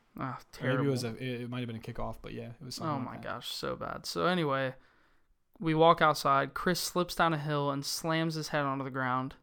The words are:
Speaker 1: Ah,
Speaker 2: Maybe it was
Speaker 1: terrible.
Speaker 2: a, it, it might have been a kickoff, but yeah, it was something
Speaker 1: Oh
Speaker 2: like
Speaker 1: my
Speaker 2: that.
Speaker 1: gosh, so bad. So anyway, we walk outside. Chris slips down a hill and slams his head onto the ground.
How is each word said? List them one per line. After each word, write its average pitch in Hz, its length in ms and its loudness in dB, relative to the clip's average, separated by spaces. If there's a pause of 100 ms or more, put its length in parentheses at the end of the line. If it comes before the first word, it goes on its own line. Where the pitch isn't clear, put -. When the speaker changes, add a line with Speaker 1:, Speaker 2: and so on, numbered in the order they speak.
(180)
Speaker 1:
Ah, 131 200 -6 (240)
Speaker 2:
Maybe 131 100 0 (140)
it 139 40 2
was 127 120 0
Speaker 1:
terrible. 113 180 -6
Speaker 2:
a, 127 40 -8
it, 123 180 -6
it 120 80 -8
might 123 100 -6
have 123 80 -4
been 117 80 -8
a - 20 -8
kickoff, 113 440 -6
but 107 100 -12
yeah, 113 140 -8 (120)
it 156 60 -18
was 127 120 -10
something 160 140 -4
Speaker 1:
Oh 147 80 -2
Speaker 2:
like 131 60 -6
Speaker 1:
my 120 140 -8
Speaker 2:
that. 113 40 -14
Speaker 1:
gosh, 117 300 -8
so 131 240 -4
bad. - 300 -8
So 170 200 -2
anyway, 139 480 0 (840)
we 160 140 2
walk 160 280 8
outside. 143 520 4
Chris 175 260 0
slips 175 340 -2
down 165 180 4
a 156 60 0
hill 143 320 0
and 139 140 -2
slams 165 500 0
his 156 140 -4
head 147 160 0
onto 135 180 0
the 135 80 -4
ground. 131 520 0